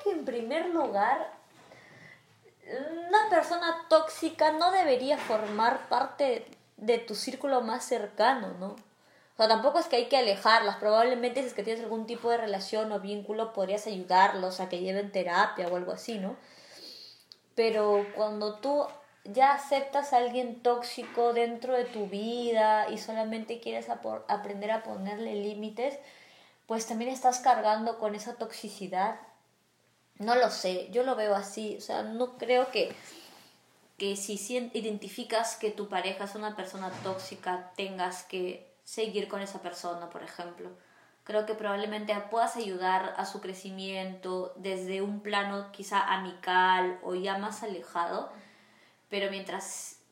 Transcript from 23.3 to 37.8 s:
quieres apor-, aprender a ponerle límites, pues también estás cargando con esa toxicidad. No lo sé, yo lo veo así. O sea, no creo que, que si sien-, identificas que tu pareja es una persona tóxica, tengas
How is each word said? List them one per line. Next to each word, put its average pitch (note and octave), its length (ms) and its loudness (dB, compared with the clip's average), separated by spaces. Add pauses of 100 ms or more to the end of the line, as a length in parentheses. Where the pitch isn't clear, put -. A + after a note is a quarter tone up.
quieres A3+ 280 -6
apor-, - 400 -6
aprender G3+ 420 -4
a A3 120 0
ponerle G#3 540 -6
límites, G#3+ 600 -4 (680)
pues A3+ 200 -4
también A#3+ 240 -4
estás B3+ 300 2
cargando A3 580 4
con G#3+ 160 -2
esa A3 220 -10
toxicidad. G3 840 -4 (1000)
No A3+ 180 2
lo B3 140 6
sé, F3+ 400 -2
yo A#3 120 2
lo B3+ 140 2
veo G#3+ 180 4
así. G#3 420 -4
O G#3 40 -12
sea, G#3+ 220 -4
no A3+ 360 -4
creo B3 320 4
que, F#3 240 0 (1040)
que G3 180 -2
si G3+ 200 -6
sien-, B3 380 -4
identificas A3+ 840 -4
que G#3+ 140 -2
tu G3+ 180 -8
pareja G3 360 -4
es G3+ 100 -10
una G#3+ 220 -6
persona F#3 340 -8 (120)
tóxica, F#3+ 760 -6
tengas F#3+ 480 -4